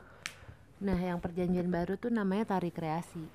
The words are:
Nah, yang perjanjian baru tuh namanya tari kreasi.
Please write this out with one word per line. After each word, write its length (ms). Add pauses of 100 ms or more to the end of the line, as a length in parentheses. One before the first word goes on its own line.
(840)
Nah, 160
yang 180
perjanjian 540
baru 240
tuh 160
namanya 380
tari 200
kreasi. 540 (120)